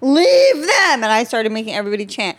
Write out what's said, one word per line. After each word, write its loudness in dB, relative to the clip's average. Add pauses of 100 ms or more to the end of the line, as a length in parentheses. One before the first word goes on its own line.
leave 4
them. 0
And -2
I 2
started -2
making -8
everybody -6
chant -8